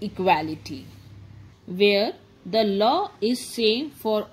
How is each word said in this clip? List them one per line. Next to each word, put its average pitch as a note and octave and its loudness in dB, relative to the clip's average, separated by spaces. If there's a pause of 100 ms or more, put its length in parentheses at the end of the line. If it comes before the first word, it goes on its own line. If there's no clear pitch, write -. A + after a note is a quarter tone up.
equality, D#3+ -2 (800)
where G3+ 2 (320)
the A3 0
law A3+ 2 (100)
is A#3+ 0
same A#3 -2
for G#3+ -4